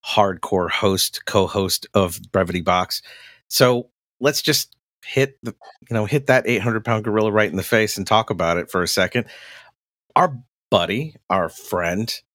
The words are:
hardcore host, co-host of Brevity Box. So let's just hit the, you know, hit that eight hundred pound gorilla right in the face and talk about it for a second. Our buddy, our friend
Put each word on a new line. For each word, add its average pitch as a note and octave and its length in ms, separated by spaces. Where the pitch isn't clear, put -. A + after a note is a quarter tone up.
hardcore F#2+ 640
host, - 560
co-host G2 720
of F#2 240
Brevity F2+ 300
Box. F2+ 400
So B2 420
let's C#3+ 240
just - 320
hit C3+ 380
the, A#2 140
you A#2+ 60
know, G#2+ 100
hit C#3 220
that B2+ 200
eight A2+ 140
hundred A2 240
pound A2 200
gorilla G#2+ 260
right G#2 180
in E2 80
the F#2 60
face A2 340
and F#2+ 80
talk A2 240
about F2 280
it F2 120
for F2+ 140
a E2 40
second. G2+ 380
Our D3+ 220
buddy, G#2 460
our F2+ 180
friend F2+ 640